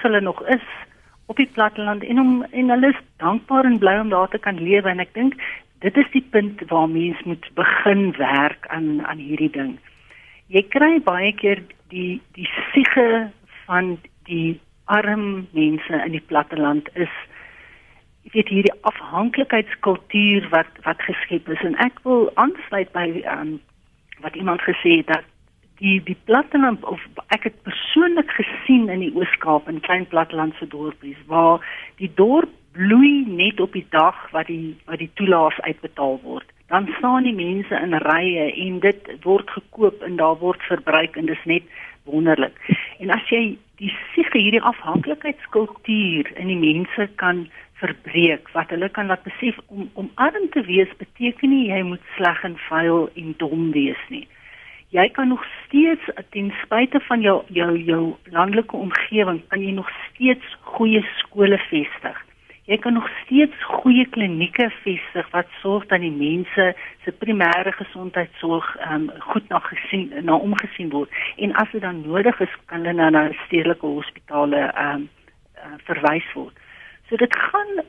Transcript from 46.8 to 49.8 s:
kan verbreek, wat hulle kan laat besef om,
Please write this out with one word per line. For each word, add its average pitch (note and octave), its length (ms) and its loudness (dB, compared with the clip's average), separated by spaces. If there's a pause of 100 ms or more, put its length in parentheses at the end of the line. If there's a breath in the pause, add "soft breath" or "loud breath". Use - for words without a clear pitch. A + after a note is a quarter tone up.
kan F3+ 320 0 (340 loud breath)
verbreek, E3 720 0
wat D#3+ 160 -4
hulle F3+ 180 -4
kan G#3 180 -6
laat F#3 200 -2
besef A#3 400 -6
om, G3+ 280 -12